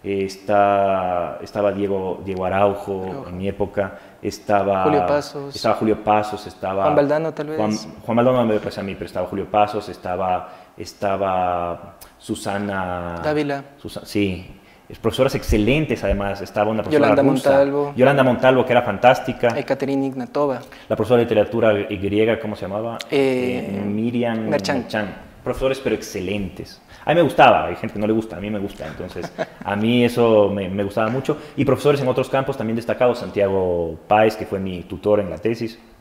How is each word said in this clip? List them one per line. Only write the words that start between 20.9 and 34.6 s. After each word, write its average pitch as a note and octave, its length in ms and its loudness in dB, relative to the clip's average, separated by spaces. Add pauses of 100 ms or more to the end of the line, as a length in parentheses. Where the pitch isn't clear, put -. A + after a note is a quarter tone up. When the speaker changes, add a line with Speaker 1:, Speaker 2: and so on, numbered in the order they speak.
Speaker 1:
profesora A#2 220 4
de A#2 60 6
literatura A2 500 4
griega, G#2 680 0
¿cómo G#2+ 160 -6
se - 60 -10
llamaba? A2 360 -6 (120)
Speaker 2:
Eh, B2+ 600 0
Speaker 1:
Eh, G2+ 140 -4
Miriam A2+ 640 -2
Speaker 2:
Merchán. C#3+ 300 0
Speaker 1:
Merchán. G#2+ 500 -6 (160)
Profesores, C3 360 -2
pero G#2+ 140 0
excelentes. F#2+ 840 -8 (240)
A - 60 -2
mí D#3 60 4
me F3 60 6
gustaba, A#2+ 440 6
hay F2 100 -4
gente - 180 -8
que G2+ 60 -6
no G#2+ 60 0
le A2 60 2
gusta, A2 240 -2
a F2 40 -10
mí G2+ 100 -6
me G#2+ 80 -4
gusta. G2 280 -8
Entonces, F2 440 -10 (180)
Speaker 2:
<laughs> - 160 -18
Speaker 1:
a G2+ 120 -2
mí A#2 280 2
eso A2+ 460 6
me, G2 180 -4
me G2 160 -2
gustaba A2 240 0
mucho. C3+ 300 -4 (180)
Y C3+ 80 0
profesores C#3 360 2
en B2+ 80 0
otros B2+ 200 0
campos C3+ 280 -2
también A2+ 200 -4
destacados. A#2 420 0
Santiago F2+ 800 0 (100)
Páez, G#2+ 280 4
que F2 100 -8
fue G2 120 -4
mi F#2 240 -6